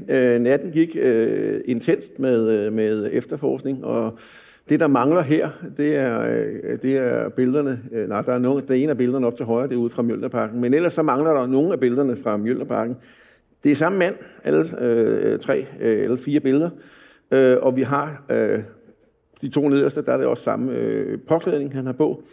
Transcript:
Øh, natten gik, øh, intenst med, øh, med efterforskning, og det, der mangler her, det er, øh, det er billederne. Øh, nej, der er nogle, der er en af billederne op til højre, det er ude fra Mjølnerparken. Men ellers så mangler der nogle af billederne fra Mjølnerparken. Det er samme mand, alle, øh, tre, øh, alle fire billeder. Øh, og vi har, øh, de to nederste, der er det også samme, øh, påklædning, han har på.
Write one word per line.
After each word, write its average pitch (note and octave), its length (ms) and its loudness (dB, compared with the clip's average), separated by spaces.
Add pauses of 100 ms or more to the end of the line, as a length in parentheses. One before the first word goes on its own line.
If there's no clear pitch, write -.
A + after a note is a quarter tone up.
Øh, B2+ 300 4
natten C#3 320 2
gik, E3 300 0
øh, A2 640 2
intenst - 540 -2
med, A#2+ 300 2
øh, G#2+ 240 0
med G#2+ 380 0
efterforskning, C3+ 720 -4
og A#2 280 -2 (560)
det, D3+ 100 4
der D#3+ 80 4
mangler C#3+ 340 4
her, D3+ 280 0 (280)
det D3 200 0
er, A#2+ 240 -2
øh, A2+ 600 -4
det C3+ 160 0
er A#2+ 320 0
billederne. B2+ 500 0 (120)
Øh, G#2+ 180 -4
nej, G#2 120 -2
der B2+ 120 -2
er B2 60 0
nogle, C3 280 0
der C3 60 0
er B2+ 40 4
en D3 120 2
af B2+ 80 -2
billederne B2+ 300 0
op A#2+ 80 -2
til B2+ 100 -8
højre, A#2 220 0
det B2 60 -6
er B2 60 0
ude A#2 100 0
fra B2 120 -4
Mjølnerparken. A#2 600 -2
Men B2 120 2
ellers E3+ 200 2
så E3 80 0
mangler D3+ 320 2
der B2+ 140 2
nogle C#3 260 2
af D#3+ 60 -2
billederne B2+ 360 0
fra G#2 220 -2
Mjølnerparken. A#2+ 600 -2 (680)
Det C#3+ 80 4
er C#3 40 4
samme F3 220 0
mand, F3 180 0 (280)
alle, D#3 220 2 (160)
øh, A2 580 2
tre, C3+ 260 -2 (160)
øh, G#2+ 220 2
alle A#2 140 0
fire D3 220 0
billeder. D3 300 2 (640)
Øh, B2+ 300 6
og B2+ 140 2
vi C3+ 60 0
har, C#3+ 500 -4
øh, G#2+ 280 2 (840)
de C#3 80 -6
to D3 200 2
nederste, C#3+ 320 2
der B2+ 120 0
er C3 40 2
det C3 80 0
også A#2+ 180 -2
samme, A#2 280 -2
øh, A2 560 -4
påklædning, D3+ 460 -2
han C3 120 -6
har B2+ 80 -6
på. C#3+ 400 -2